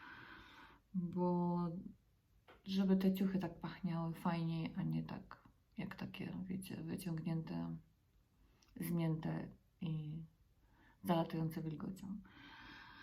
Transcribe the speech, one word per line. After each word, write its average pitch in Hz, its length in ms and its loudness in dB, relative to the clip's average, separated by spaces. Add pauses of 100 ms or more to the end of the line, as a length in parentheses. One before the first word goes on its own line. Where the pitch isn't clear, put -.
(920)
bo 175 640 4 (1080)
żeby 190 320 6
te 190 160 6
ciuchy 190 260 2
tak 175 200 -2
pachniały 165 540 0
fajniej, 165 640 0
a 185 60 0
nie 160 200 2
tak - 400 -10 (340)
jak - 180 -4
takie, - 380 -6 (140)
wiecie, 185 360 -4
wyciągnięte, 165 920 -2 (1040)
zmięte 165 680 2 (340)
i 156 420 -2 (800)
zalatające 165 580 4
wilgocią. 160 560 -4 (840)